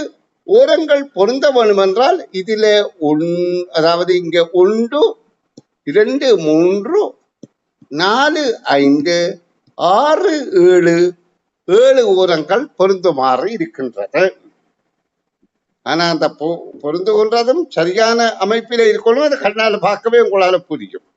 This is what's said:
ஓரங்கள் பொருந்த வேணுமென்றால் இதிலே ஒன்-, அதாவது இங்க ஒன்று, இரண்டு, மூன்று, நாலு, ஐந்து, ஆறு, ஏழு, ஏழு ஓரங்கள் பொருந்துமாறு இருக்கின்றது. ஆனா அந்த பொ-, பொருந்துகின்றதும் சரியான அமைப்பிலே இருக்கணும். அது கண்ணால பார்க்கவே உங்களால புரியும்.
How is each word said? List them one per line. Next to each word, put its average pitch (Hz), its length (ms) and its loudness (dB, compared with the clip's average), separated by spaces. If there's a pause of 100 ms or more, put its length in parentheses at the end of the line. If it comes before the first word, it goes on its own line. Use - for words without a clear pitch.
(460)
ஓரங்கள் 285 640 2
பொருந்த 247 400 0
வேணுமென்றால் 226 680 2 (140)
இதிலே 214 440 0 (260)
ஒன்-, 175 680 -2
அதாவது 170 460 0
இங்க 175 220 -4 (160)
ஒன்று, 220 480 0 (840)
இரண்டு, 240 420 0 (100)
மூன்று, 185 600 0 (920)
நாலு, 262 520 0 (300)
ஐந்து, 143 440 2 (760)
ஆறு, 311 400 0 (280)
ஏழு, 175 340 4 (720)
ஏழு 254 340 4 (100)
ஓரங்கள் 180 600 0
பொருந்துமாறு 165 800 0
இருக்கின்றது. 147 720 -4 (1600)
ஆனா 156 200 -2
அந்த 160 260 -2
பொ-, 165 340 -8 (120)
பொருந்துகின்றதும் 214 920 0
சரியான 220 560 0 (120)
அமைப்பிலே 226 480 -2
இருக்கணும். 226 400 2
அது 285 120 -2
கண்ணால 208 420 -2
பார்க்கவே 208 400 0
உங்களால 190 420 2
புரியும். 104 440 -12 (100)